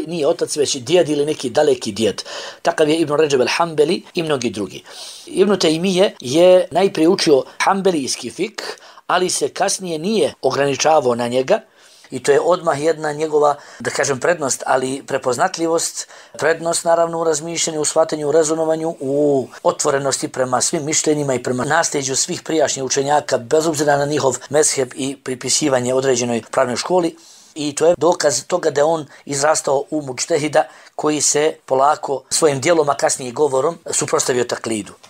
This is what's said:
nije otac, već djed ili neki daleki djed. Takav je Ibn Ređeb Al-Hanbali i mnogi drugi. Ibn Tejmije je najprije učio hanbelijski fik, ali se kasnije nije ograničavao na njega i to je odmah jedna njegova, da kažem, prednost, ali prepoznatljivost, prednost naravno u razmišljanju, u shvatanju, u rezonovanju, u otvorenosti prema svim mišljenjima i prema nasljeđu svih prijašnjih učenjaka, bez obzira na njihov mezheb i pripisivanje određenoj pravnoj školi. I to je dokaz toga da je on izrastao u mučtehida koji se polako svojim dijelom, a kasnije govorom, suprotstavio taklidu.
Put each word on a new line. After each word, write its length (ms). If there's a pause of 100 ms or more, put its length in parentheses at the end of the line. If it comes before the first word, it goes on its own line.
nije 200
otac, 300
već 200
djed 320
ili 180
neki 240
daleki 420
djed. 300 (400)
Takav 260
je 80
Ibn 180
Ređeb 260
Al-Hanbali 600 (120)
i 80
mnogi 280
drugi. 320 (440)
Ibn 320
Tejmije 600
je 500
najprije 380
učio 340 (160)
hanbelijski 720
fik, 500 (260)
ali 240
se 180
kasnije 500
nije 440
ograničavao 720
na 140
njega 320 (500)
i 120
to 100
je 80
odmah 420
jedna 300
njegova, 440 (220)
da 120
kažem, 300
prednost, 460
ali 400
prepoznatljivost, 1000 (300)
prednost 460
naravno 360
u 40
razmišljanju, 560
u 40
shvatanju, 440
u 40
rezonovanju, 680
u 480 (140)
otvorenosti 680
prema 320
svim 240
mišljenjima 500
i 80
prema 220
nasljeđu 520
svih 260
prijašnjih 420
učenjaka, 540
bez 280
obzira 300
na 80
njihov 320 (120)
mezheb 460
i 220
pripisivanje 800
određenoj 560
pravnoj 260
školi. 400 (380)
I 200
to 120
je 120
dokaz 480
toga 240
da 100
je 40
on 220 (180)
izrastao 640
u 120
mučtehida 640 (260)
koji 260
se 360 (100)
polako 640
svojim 300
dijelom, 280
a 60
kasnije 380
govorom, 460 (120)
suprotstavio 540
taklidu. 480 (180)